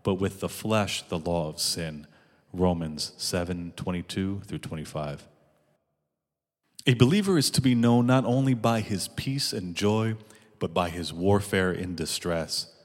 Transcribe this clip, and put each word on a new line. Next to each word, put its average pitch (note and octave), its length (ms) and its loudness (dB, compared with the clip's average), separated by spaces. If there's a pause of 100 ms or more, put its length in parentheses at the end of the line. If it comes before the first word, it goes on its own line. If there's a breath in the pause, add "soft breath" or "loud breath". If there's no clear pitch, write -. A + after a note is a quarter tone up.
but G2 120 2
with F#2+ 240 -4
the F2+ 80 -6
flesh G#2+ 560 -2
the F2 160 -4
law E2 300 -2
of D#2 100 -12
sin." D#2 480 -6 (460 soft breath)
Romans E2 640 0
seven F2 580 -4
twenty-two F#2+ 680 -4
through F2+ 140 -8
twenty-five. D2+ 680 -8 (1600)
A C3 60 6
believer F3+ 440 6
is C3+ 140 2
to - 100 2
be B2+ 140 4
known A#2+ 320 6
not B2+ 160 4
only C3 300 2
by A2+ 260 0
his G2+ 300 -4
peace - 420 -4
and F#2 240 -6
joy, A2 400 2 (440 loud breath)
but E2 140 -4
by F2 160 0
his E2 220 -6
warfare F#2+ 600 2
in F2+ 200 -6
distress. E2 800 -4 (120)